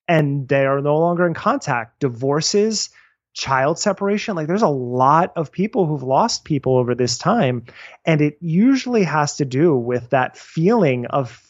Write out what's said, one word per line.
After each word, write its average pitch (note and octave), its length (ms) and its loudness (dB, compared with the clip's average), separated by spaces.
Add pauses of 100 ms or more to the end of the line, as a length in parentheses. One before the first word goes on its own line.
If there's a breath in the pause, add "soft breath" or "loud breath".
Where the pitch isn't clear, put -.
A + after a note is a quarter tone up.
and C#3+ 400 0
they C3+ 200 2
are C#3 140 0
no D3 180 0
longer F3 260 0
in E3 80 -2
contact. D3 680 -4
Divorces, D3+ 920 -2 (420 soft breath)
child C3+ 460 -2
separation. G3+ 560 -2
Like, D#3+ 100 -4
there's F#3 160 0
a A3 60 4
lot C3+ 680 2
of D#3+ 160 -6
people F#3+ 360 -2
who've D3 160 -4
lost C#3 420 0
people C3 320 0
over B2 160 2
this B2 240 -2
time. C3+ 480 0 (400 loud breath)
And D#3 160 2
it D3 180 0
usually A3+ 680 2
has D3 320 -2
to D3 80 0
do C#3 300 2
with A#2+ 360 -4
that B2+ 260 0
feeling D#3+ 720 0
of C#3 420 -4